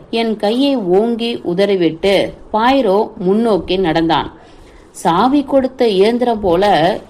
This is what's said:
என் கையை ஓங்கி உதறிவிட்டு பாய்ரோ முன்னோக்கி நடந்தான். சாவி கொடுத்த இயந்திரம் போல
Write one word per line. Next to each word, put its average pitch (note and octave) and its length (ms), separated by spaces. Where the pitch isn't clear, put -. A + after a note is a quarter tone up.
என் A3+ 280
கையை B3+ 380
ஓங்கி A3+ 600
உதறிவிட்டு F3+ 1000
பாய்ரோ A3 640
முன்னோக்கி G3 600
நடந்தான். E3 600
சாவி A#3+ 520
கொடுத்த C4 440
இயந்திரம் A3+ 520
போல F#3+ 580